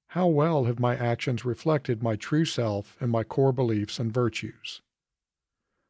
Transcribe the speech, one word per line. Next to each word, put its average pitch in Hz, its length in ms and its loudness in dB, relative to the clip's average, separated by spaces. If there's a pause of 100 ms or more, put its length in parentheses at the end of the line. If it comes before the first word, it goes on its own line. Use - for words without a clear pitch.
How 180 180 0
well 156 380 4
have 117 140 0
my 123 160 2
actions 120 520 -2
reflected 127 560 -2
my 113 140 0
true 156 280 0
self 107 560 -4
and 123 100 0
my 113 140 2
core 139 260 2
beliefs 113 480 -2
and 113 140 -2
virtues? - 720 -4 (1080)